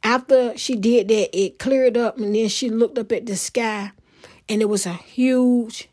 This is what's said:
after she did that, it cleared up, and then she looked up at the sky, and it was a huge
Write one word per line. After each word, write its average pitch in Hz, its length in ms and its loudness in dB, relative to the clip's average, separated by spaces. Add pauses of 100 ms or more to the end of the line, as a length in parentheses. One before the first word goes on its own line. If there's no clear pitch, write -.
after 247 540 2
she - 180 -4
did 220 320 2
that, 214 260 2
it 185 240 -2
cleared 262 380 2
up, 240 220 0
and 208 180 -2
then 220 140 2
she 247 200 -4
looked 226 280 0
up 226 160 -4
at 214 140 -4
the 196 100 -6
sky, 214 560 -4 (560)
and 214 120 0
it 208 60 2
was 202 180 -2
a 175 80 -6
huge 247 1000 0